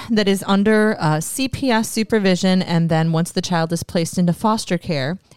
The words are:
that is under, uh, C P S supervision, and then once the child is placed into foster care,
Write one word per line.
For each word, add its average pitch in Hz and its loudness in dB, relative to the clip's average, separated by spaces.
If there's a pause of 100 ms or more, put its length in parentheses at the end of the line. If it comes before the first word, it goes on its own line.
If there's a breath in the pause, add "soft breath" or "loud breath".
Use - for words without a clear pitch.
(100 loud breath)
that 208 2
is 196 2
under, 214 2
uh, 156 0
C 262 -4
P 262 -4
S 220 0
supervision, 190 2
and 165 0
then 160 2
once 160 0
the 185 -2
child 165 -2
is 165 -2
placed 170 -4
into 175 4
foster 214 -2
care, 151 -4 (180 soft breath)